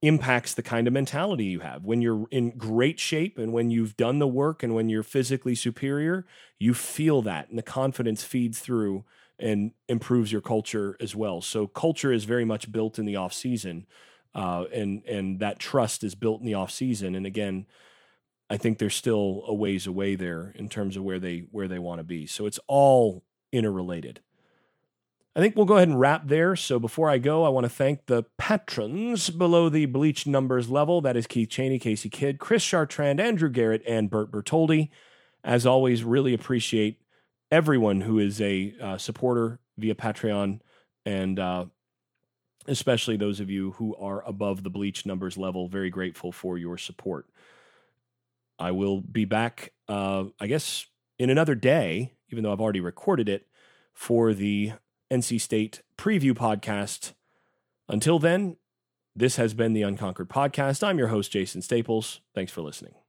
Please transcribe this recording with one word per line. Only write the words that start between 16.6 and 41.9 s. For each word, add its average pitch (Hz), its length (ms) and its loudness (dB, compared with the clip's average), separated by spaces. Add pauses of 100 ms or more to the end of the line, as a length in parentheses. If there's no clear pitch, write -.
season. 101 460 -4
And 95 100 -4
again, 98 400 -4 (840)
I 107 60 -4
think 110 200 0
they're 104 140 -2
still 101 560 -2
a 117 60 -4
ways 101 340 -2
away 98 260 -2
there 90 420 -8
in 104 140 -12
terms 98 260 -6
of 98 60 -8
where 95 160 -6
they, 87 320 -8
where 101 180 -6
they 92 120 -6
wanna 87 240 -8
be. 80 240 -8
So - 180 -8
it's 104 220 -6
all 131 560 6 (280)
interrelated. 90 680 -2 (1120)
I - 60 -2
think 214 160 4
we'll 208 100 6
go 208 120 8
ahead 180 100 10
and 143 120 4
wrap 147 280 4
there. 165 280 2
So 131 240 0
before 151 300 2
I 139 80 4
go, 151 280 4
I 151 40 6
wanna 127 200 2
thank 139 380 0
the 120 160 4 (140)
patrons 196 920 -2
below 170 400 6
the 151 160 4
Bleach 147 420 2
Numbers 127 420 2
level. 147 320 4
That 131 140 2
is 117 120 0
Keith 113 220 0
Cheney, 131 300 0
Casey 110 300 -2
Kidd, 139 300 -4
Chris 220 240 2
Chartrand, 147 580 0
Andrew 196 280 2
Garrett, 113 380 2
and 110 220 2
Bert 107 220 -2
Bertoldi. 156 580 2 (540)
As 120 220 4
always, 127 380 6
really 127 300 2
appreciate 113 680 0 (480)
everyone 127 520 4
who 110 180 2
is 101 220 0
a, 101 400 0
uh, 98 160 -6
supporter 117 600 -2 (180)
via 107 180 -2
Patreon, 104 640 -2 (460)
and, 95 340 -2
uh, 90 260 -4 (1040)